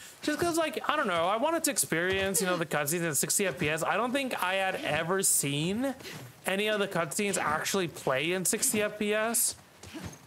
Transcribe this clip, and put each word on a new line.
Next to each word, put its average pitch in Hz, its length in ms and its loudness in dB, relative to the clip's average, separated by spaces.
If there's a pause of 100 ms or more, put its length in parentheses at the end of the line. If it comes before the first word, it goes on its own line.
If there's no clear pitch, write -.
(200)
Just 302 180 -2
'cause, 339 200 2
like, 311 320 -2
I 294 60 2
don't 294 100 0
know, 170 200 2
I 208 120 2
wanted 311 260 0
to 285 60 2
experience, 190 720 0
you 185 40 0
know, 180 120 2
the 165 80 -2
cutscenes 156 360 0
in 160 120 0
sixty 175 320 0
F 180 120 -2
P 151 120 0
S. 160 120 0
I 160 140 2
don't 233 160 0
think 269 300 -2
I 185 140 2
had 190 180 0 (100)
ever 165 380 0
seen 185 720 0 (500)
any 196 240 0
of 214 120 2
the 196 80 0
cutscenes 180 500 0
actually 160 500 0
play 147 440 0
in 185 120 0
sixty 208 380 2
F 208 160 -2
P 208 160 0
S. 220 400 0 (720)